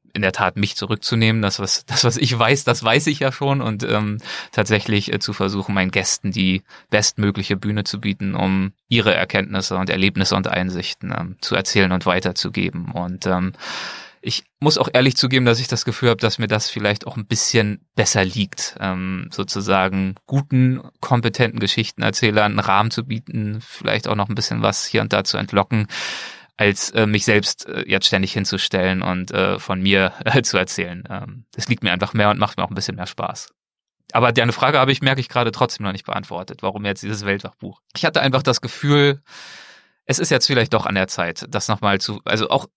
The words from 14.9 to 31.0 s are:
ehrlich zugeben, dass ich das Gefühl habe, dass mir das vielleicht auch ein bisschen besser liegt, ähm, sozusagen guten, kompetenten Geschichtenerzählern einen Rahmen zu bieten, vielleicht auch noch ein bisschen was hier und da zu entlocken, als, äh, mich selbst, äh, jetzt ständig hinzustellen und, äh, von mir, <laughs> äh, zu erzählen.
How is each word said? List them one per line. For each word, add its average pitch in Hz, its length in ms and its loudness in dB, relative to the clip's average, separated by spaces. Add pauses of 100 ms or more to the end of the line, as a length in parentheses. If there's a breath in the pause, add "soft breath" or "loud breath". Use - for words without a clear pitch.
ehrlich 131 240 4
zugeben, 131 300 4
dass 117 120 4
ich 127 80 -4
das - 180 -2
Gefühl 120 260 0
habe, 104 100 2
dass 110 180 0
mir 113 80 -2
das 107 240 0
vielleicht 104 380 -2
auch - 80 -10
ein 107 100 -8
bisschen 107 580 0 (120)
besser 104 280 4
liegt, 95 540 -4
ähm, 92 540 -4
sozusagen 95 800 0 (120)
guten, 131 540 2 (200)
kompetenten 113 580 0
Geschichtenerzählern 107 920 2
einen 104 80 0
Rahmen 101 320 2
zu 117 120 -2
bieten, 110 560 -6
vielleicht 107 460 -4
auch 104 80 0
noch 104 140 -2
ein 104 80 -4
bisschen 110 260 -4
was 104 240 0
hier 107 140 0
und 110 120 -2
da 98 120 2
zu - 140 -2
entlocken, 104 500 0 (680 loud breath)
als, 101 340 2
äh, 110 160 2
mich 104 180 2
selbst, - 420 2
äh, - 220 -6
jetzt 98 180 0
ständig 95 260 2
hinzustellen 92 720 0
und, 92 300 -4
äh, 98 260 0
von 95 240 -4
mir, 95 360 4
<laughs> - 60 -12
äh, 110 180 2
zu - 140 0
erzählen. 90 540 -4